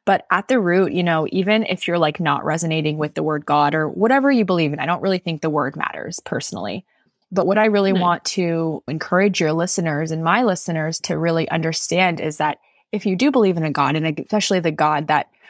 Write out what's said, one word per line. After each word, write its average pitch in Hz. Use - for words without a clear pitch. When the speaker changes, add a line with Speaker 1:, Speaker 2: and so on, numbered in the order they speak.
Speaker 1:
But -
at 185
the 254
root, 180
you 175
know, 165
even 208
if -
you're, 175
like, 151
not 147
resonating 156
with 151
the 151
word 151
God 147
or 156
whatever 262
you 240
believe 170
in, 147
I 135
don't 170
really 190
think 165
the 160
word 147
matters -
personally. -
But 180
what 196
I 214
really 202
Speaker 2:
No. 185
Speaker 1:
want 175
to 165
encourage 180
your 156
listeners 160
and 160
my 190
listeners 165
to 160
really 165
understand 165
is 151
that 151
if 208
you 190
do 247
believe 214
in 160
a 156
God, 139
and 156
especially 196
the 165
God 151
that 151